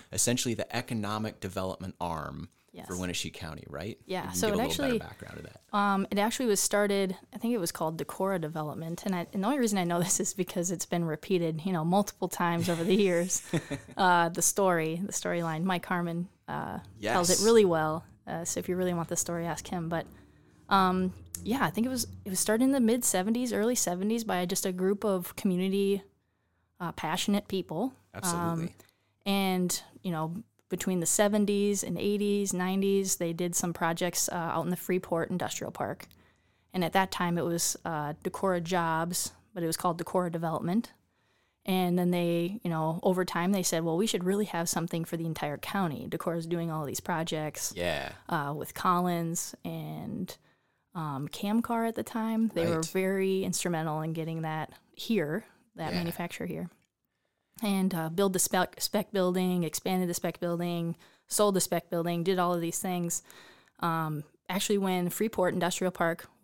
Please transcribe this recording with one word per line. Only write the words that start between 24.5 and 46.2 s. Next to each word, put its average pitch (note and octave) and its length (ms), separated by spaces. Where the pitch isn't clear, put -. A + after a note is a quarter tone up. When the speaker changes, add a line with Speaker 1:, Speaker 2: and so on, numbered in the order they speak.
Speaker 2:
a F#3+ 60
group F#3 320
of F#3+ 320
community, F#3+ 640
uh, E3+ 120
passionate F#3+ 560
people. F#3 460
Um, - 100
Speaker 1:
Absolutely. E3+ 520
Speaker 2:
and, F#3+ 580
you F#3 80
know, D#3+ 240
between F#3 300
the E3 80
seventies G3+ 760
and E3+ 120
eighties, G3+ 560
nineties, F#3+ 640
they E3+ 160
did F3 220
some F3 180
projects, E3+ 560
uh, - 60
out E3 300
in E3+ 60
the F3+ 60
Freeport F3+ 540
Industrial - 400
Park. - 380
And F#3 100
at D#3+ 100
that F#3+ 180
time, E3+ 260
it D3 60
was, E3+ 400
uh, D3+ 300
Decorah F3+ 400
Jobs, E3+ 640
but F3+ 80
it E3 60
was E3 80
called E3+ 260
Decorah F3+ 300
Development. E3+ 600
And F3+ 340
then F3+ 140
they, F3 500
you F3 80
know, D#3+ 320
over F#3 220
time, F3 260
they F#3+ 140
said, E3 200
"Well, E3 120
we G#3 100
should G3+ 160
really G3+ 240
have E3+ 220
something E3 360
for E3+ 120
the E3 100
entire D3 320
county. F3+ 500
Decorah's E3 380